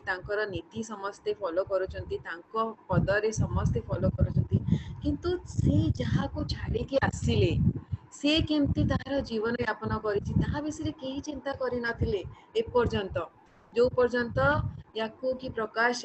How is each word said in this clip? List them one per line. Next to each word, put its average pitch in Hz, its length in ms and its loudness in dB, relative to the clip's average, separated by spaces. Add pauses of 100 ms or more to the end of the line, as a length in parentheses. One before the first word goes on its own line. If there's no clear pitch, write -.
ତାଙ୍କର 196 400 -2
ନୀତି 190 380 -8
ସମସ୍ତେ 202 500 -6
ଫଲୋ 185 300 0
କରୁଛନ୍ତି, 190 540 -2
ତାଙ୍କ 175 360 -12 (320)
ପଦରେ 196 460 2
ସମସ୍ତେ - 500 0
ଫଲୋ - 280 0
କରୁଛନ୍ତି, - 480 2 (400)
କିନ୍ତୁ 294 320 -2 (180)
ସେ - 280 2 (160)
ଯାହାକୁ 277 540 0
ଛାଡ଼ିକି - 560 -4
ଆସିଲେ, 196 500 2 (600)
ସେ 285 200 0 (100)
କେମିତି 302 420 2
ତାହାର 269 380 0
ଜୀବନ 226 380 -2
ଯାପନ 220 380 -4
କରିଛି, 214 360 -2
ତାହା - 280 2
ବିଷୟରେ 302 300 -6
କେହି 262 300 -8
ଚିନ୍ତା 277 320 -8
କରିନଥିଲେ 233 680 -2 (340)
ଏପର୍ଯ୍ୟନ୍ତ। 220 640 0 (580)
ଯୋଉ 240 140 6
ପର୍ଯ୍ୟନ୍ତ 240 500 2 (540)
ୟାକୁ 220 420 -4
କି 262 140 -8
ପ୍ରକାଶ, 226 560 2